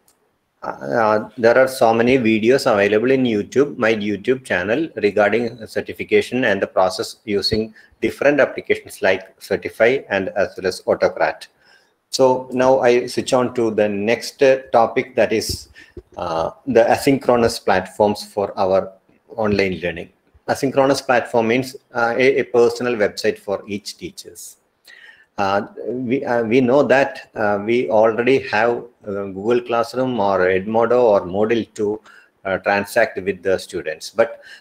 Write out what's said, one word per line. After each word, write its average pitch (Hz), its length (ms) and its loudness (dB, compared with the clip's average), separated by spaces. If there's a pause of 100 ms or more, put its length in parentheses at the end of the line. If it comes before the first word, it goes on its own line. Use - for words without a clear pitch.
(640)
uh, 107 760 -2
there 117 200 4
are 127 100 4
so 113 260 2
many 120 240 2
videos 113 540 2
available 107 400 2
in 131 140 2
YouTube, 123 520 0
my 113 160 2
YouTube 107 520 -2
channel, 107 500 -2
regarding 110 720 0
certification 104 800 -2
and 98 160 0
the 98 60 -2
process - 580 -2
using 107 480 -2 (280)
different 135 380 0
applications - 640 -2
like 95 380 -2
Certify 113 600 0 (100)
and 95 200 -2
as 95 280 -2
well 92 100 -4
as - 180 -6
Autocrat. 90 640 -2 (640)
So 127 400 2
now 131 280 2
I 123 280 2
switch - 260 -4
on 123 220 0
to 113 160 0
the 107 180 0
next, 104 520 -2
uh, 131 200 4 (100)
topic, 123 440 0
that 110 180 2
is, - 360 -6 (460)
uh, 82 360 -4 (160)
the 113 160 4
asynchronous 120 800 2
platforms 101 600 0
for 104 340 -6
our 95 360 0 (420)
online 98 460 -2
learning. 87 300 -8 (360)
Asynchronous 135 560 0
platform 117 440 0
means, 131 280 -2 (180)
uh, 117 220 -2
a, 131 240 2
a 120 40 0
personal 120 500 2
website 104 460 -2
for - 280 -8
each 101 300 -10
teachers. - 600 -18 (840)
Uh, 101 260 0 (220)
we, 127 360 -4
uh, 120 200 -2
we 113 180 2
know 131 220 4
that, 127 500 0
uh, 104 320 -2
we 120 240 0
already 113 580 2
have, 117 360 0 (240)
uh, 101 160 -6 (100)
Google 113 280 0
Classroom 123 580 -2
or 98 220 2
Edmodo 110 600 2
or 104 200 4
Moodle 104 520 -2
to, 107 260 -4 (460)
uh, 95 140 -2
transact 101 640 -2
with 92 180 -6
the 92 160 0
students, 78 520 -10
but - 320 -2 (200)